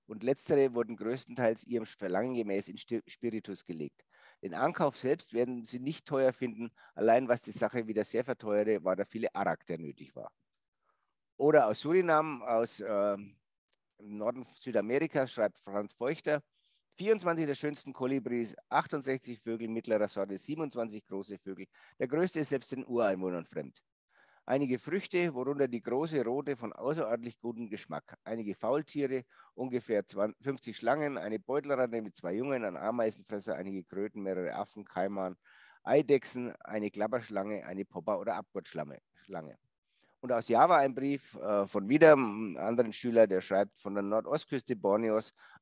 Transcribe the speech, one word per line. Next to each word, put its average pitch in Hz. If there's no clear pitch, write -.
und 107
letztere 135
wurden 113
größtenteils 120
ihrem 117
Verlangen 104
gemäß 101
in 98
Sti-, 117
Spiritus 107
gelegt. 76
Den 90
Ankauf 143
selbst -
werden 120
Sie 123
nicht 147
teuer 135
finden. 117
Allein 113
was 120
die 110
Sache 113
wieder 107
sehr 117
verteuerte, 107
war 92
der 98
viele 113
Arak, 92
der 82
nötig 71
war.“ -
Oder 143
aus 107
Surinam, 156
aus, 113
ähm, 101
im 104
Norden 120
Südamerikas, 127
schreibt 104
Franz 101
Feuchter, 147
vierundzwanzig 180
der 139
schönsten 147
Kolibris, 120
achtundsechzig 135
Vögel 113
mittlerer 110
Sorte, 98
siebenundzwanzig 120
große 98
Vögel. 95
Der 131
größte 160
ist 147
selbst 135
den 131
Ureinwohnern 95
fremd. 71
Einige 127
Früchte, 175
worunter 135
die 120
große 139
rote 131
von 110
außerordentlich 120
gutem 117
Geschmack. -
Einige 107
Faultiere, 131
ungefähr 120
zwanzig, 101
fünfzig 135
Schlangen, 139
eine 107
Beutelratte 127
mit 104
zwei 90
Jungen, 127
ein 90
Ameisenfresser, 107
einige 92
Kröten, 101
mehrere 90
Affen, 104
Kaiman, 92
Eidechsen, 127
eine 107
Klapperschlange, 104
eine 95
Popper- 92
oder 92
Abgurtschlange, 82
Schlange. 80
Und 127
aus 113
Java 147
ein 139
Brief, 135
äh, 101
von 101
wieder 156
einem 107
anderen 113
Schüler, 117
der 92
schreibt, 98
von 101
der 101
Nordostküste 117
Borneos 107